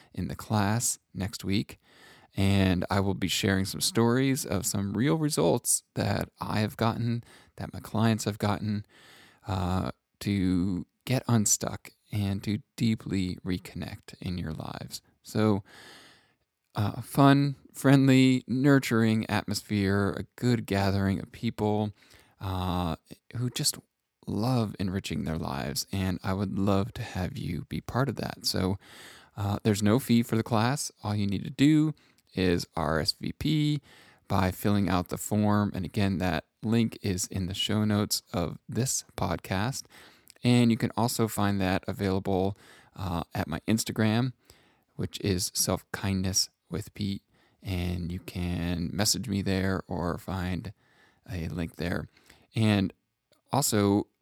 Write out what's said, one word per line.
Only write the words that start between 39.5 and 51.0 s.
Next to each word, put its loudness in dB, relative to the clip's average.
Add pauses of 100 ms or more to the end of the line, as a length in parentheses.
And 6
you 2
can -2
also 0
find 0
that 0
available, -2 (380)
uh, -4 (120)
at -4
my -4
Instagram, 2 (640)
which -8
is 0
Self -2
Kindness -2 (200)
with -8
Pete. -4 (380)
And -4
you -6
can -4
message 0
me -2
there 0
or -4
find -6 (580)